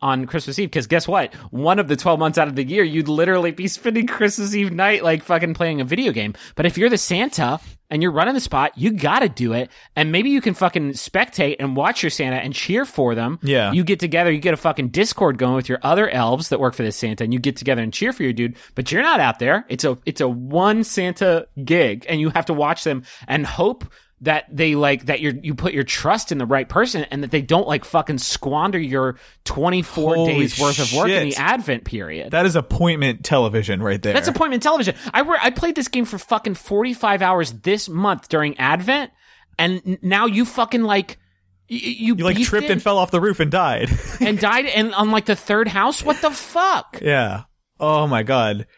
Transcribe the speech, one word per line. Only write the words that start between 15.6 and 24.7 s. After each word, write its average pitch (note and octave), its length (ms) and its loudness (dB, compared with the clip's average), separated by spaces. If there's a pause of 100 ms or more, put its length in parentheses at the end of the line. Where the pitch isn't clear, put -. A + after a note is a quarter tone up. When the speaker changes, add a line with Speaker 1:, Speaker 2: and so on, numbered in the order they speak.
Speaker 1:
your B2 140 -2
other F#3 260 2
elves B2+ 400 0
that C#3 100 0
work B2+ 140 2
for - 80 -6
this A2 160 -2
Santa, A2 260 -4
and A2+ 80 -2
you B2 80 0
get C3+ 160 -2
together B2 280 0
and A2+ 100 -6
cheer A#3+ 180 -2
for G#3 120 -6
your B2+ 100 0
dude, A#2+ 240 -4 (160)
but B2+ 180 -6
you're G3+ 120 2
not D#4 160 2
out B2+ 180 2
there. D#3 300 0
It's - 160 -4
a, C3 220 0
it's D3+ 160 -4
a C3+ 60 2
one D#3+ 560 0
Santa F3+ 640 0 (160)
gig, B2+ 460 2
and D#3+ 100 -2
you D#3 120 0
have E3 160 -2
to E3+ 60 0
watch D3 320 0
them C#3 180 -2 (240)
and C#3+ 180 0
hope G#3+ 400 -2 (360)
that D#3 280 0
they, D#3 240 0